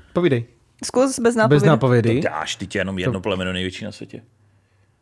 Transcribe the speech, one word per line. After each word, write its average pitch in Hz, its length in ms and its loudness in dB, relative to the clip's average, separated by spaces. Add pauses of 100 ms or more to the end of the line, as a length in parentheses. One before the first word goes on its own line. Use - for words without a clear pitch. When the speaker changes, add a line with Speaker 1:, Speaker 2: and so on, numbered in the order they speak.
(140)
Speaker 1:
Povídej. 139 320 2 (380)
Speaker 2:
Zkus 269 360 0
bez 233 160 2
nápovědy. 147 240 4
Speaker 1:
Bez 139 80 4
nápovědy. 123 540 4
Speaker 3:
To 95 80 -2
dáš, 78 260 -6
ty 98 120 -10
tě 98 120 -4
jenom 95 200 -4
jedno 90 140 -2
Speaker 1:
To 98 60 -4
Speaker 3:
plemeno 92 340 -4
největší 92 320 -6
na - 60 -10
světě. - 300 -16 (800)